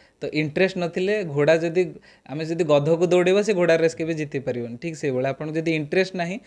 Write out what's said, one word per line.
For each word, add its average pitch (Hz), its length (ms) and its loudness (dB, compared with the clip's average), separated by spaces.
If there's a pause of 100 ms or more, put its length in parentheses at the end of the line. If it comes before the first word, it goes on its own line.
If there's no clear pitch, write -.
(220)
ତ - 20 -6 (100)
ଇଣ୍ଟରେଷ୍ଟ 156 440 0
ନଥିଲେ 185 460 -2
ଘୋଡ଼ା 147 320 4
ଯଦି, 170 280 0 (460)
ଆମେ 151 160 -6
ଯଦି 165 180 -2
ଗଧକୁ 156 440 4
ଦୌଡ଼େଇବା, 180 340 4
ସେ 208 120 0
ଘୋଡ଼ା 175 220 4
ରେସ୍ 160 200 2
କେବେ 165 180 -4
ଜିତି 151 260 -6
ପାରିବନି। 120 380 -6
ଠିକ୍ 165 180 -10
ସେଇଭଳିଆ, 135 340 -2
ଆପଣଙ୍କୁ 156 260 -6
ଯଦି 165 160 -2
ଇଣ୍ଟରେଷ୍ଟ 175 440 -2
ନାହିଁ, 180 320 -6